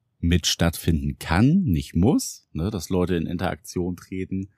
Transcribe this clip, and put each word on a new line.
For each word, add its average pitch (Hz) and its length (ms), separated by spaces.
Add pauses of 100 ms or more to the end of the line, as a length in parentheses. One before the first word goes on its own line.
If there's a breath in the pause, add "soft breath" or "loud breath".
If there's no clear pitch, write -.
(200)
mit 85 280
stattfinden 76 720
kann, 135 460
nicht 82 320
muss, 131 560
ne, 82 180
dass 92 200
Leute 90 260
in 82 100
Interaktion 87 680
treten. 95 640